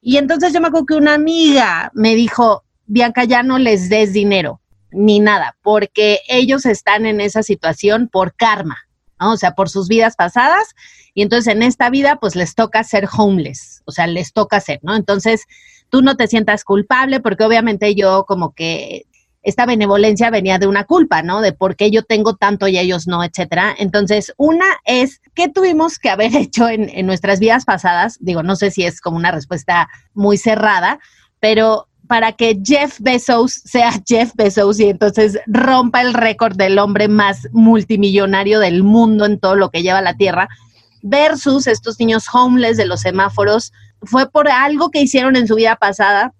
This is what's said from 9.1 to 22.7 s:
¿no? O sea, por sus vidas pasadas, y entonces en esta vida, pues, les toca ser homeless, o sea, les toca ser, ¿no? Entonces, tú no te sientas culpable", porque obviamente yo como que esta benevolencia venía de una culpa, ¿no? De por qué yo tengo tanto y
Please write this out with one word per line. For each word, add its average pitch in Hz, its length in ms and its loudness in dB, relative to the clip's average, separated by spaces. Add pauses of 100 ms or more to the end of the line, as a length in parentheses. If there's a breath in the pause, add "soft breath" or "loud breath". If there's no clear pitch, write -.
¿no? 208 140 0
O 220 40 -2
sea, 180 200 -2
por 196 120 -2
sus 190 200 -6
vidas 226 260 2
pasadas, 269 600 0 (380 soft breath)
y 202 100 -2
entonces 220 300 0
en 214 100 0
esta 247 280 0
vida, 277 260 0
pues, 202 200 -4
les 175 180 -4
toca 220 300 -2
ser 202 280 -2
homeless, 185 720 -2
o - 80 -18
sea, 170 140 -2
les 170 260 -6
toca 208 280 0
ser, 147 220 -10
¿no? 185 120 -6
Entonces, 214 500 -2 (460 soft breath)
tú 262 120 2
no 262 140 2
te 233 120 -2
sientas 214 360 -2
culpable", 254 560 -2
porque 220 240 -2
obviamente 220 500 0
yo 190 320 0
como 180 260 -4
que - 520 -10 (380)
esta 240 220 -2
benevolencia 214 680 2
venía 190 280 0
de 196 80 0
una 202 180 0
culpa, 185 380 2
¿no? 185 180 -4
De 202 120 0
por 190 220 -4
qué 208 160 0
yo 220 120 2
tengo 214 340 -2
tanto 202 320 -2
y 185 100 -2